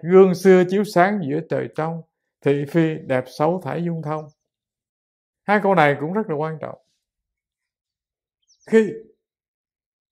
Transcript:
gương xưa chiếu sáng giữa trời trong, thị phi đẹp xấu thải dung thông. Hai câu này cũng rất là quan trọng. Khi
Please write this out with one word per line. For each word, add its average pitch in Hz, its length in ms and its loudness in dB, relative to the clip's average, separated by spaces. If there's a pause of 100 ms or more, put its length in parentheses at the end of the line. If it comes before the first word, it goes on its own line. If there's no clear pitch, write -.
gương 185 320 6
xưa 185 340 6
chiếu 190 160 0
sáng 196 440 0
giữa 147 200 -4
trời 131 280 -6
trong, 160 260 -6 (380)
thị 143 280 -2
phi 160 260 0 (120)
đẹp 127 180 -2 (140)
xấu 170 260 -2
thải 147 200 -6
dung 165 180 -6
thông. 151 220 -10 (1200)
Hai 208 140 2
câu 196 120 2
này 147 260 4
cũng 151 120 -6
rất 214 180 -6
là 156 40 -6
quan 156 260 -6
trọng. - 180 -14 (1900)
Khi 220 260 2 (1200)